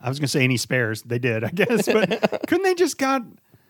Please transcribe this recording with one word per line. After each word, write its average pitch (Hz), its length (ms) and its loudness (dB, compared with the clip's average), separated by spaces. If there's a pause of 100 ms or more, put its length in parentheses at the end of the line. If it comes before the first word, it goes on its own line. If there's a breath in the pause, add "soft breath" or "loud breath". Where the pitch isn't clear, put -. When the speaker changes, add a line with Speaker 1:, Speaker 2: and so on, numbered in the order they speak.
Speaker 1:
I 120 80 -4
was 139 100 -4
gonna 147 80 0
say 139 160 2
any 127 140 4
spares. 113 460 -2
They 120 160 -4
did, 113 240 0
I 107 60 -4
guess. 202 380 2
But 220 560 0
Speaker 2:
<laughs> - 40 -8
Speaker 1:
couldn't 349 160 0
they 370 120 2
just 339 220 0
got, 269 260 0 (460 soft breath)